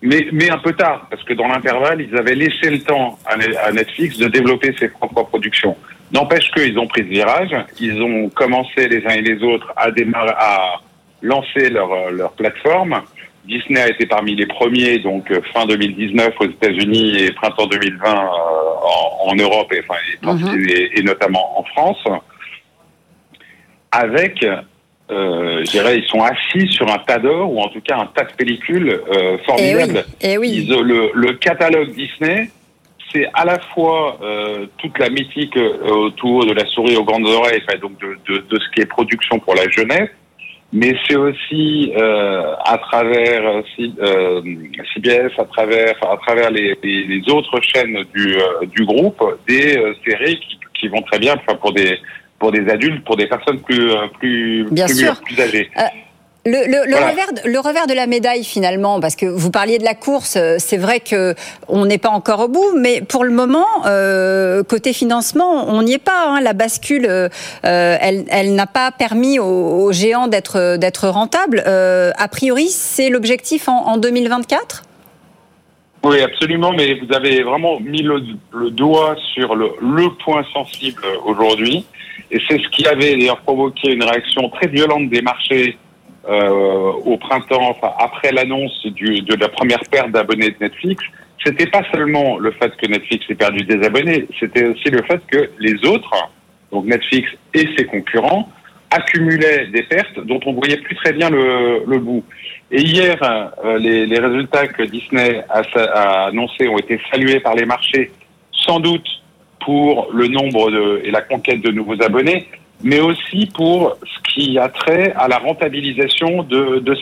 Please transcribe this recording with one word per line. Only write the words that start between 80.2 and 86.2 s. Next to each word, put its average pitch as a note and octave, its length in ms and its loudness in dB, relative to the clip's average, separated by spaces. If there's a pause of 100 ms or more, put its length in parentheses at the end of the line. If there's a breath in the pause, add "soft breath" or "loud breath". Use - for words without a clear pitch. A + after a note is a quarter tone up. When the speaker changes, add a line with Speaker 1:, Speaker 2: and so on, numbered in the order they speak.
Speaker 1:
sensible C3 540 -8 (180)
aujourd'hui, A2 600 0 (460 loud breath)
et A2+ 180 -2
c'est D3+ 120 2
ce - 60 -4
qui D3 180 -2
avait D3 300 2
d'ailleurs B2 240 2
provoqué C3+ 540 0
une A#2+ 100 0
réaction A#2+ 460 0
très - 180 -2
violente D3 400 2
des A#2+ 140 0
marchés, B2 560 0 (520)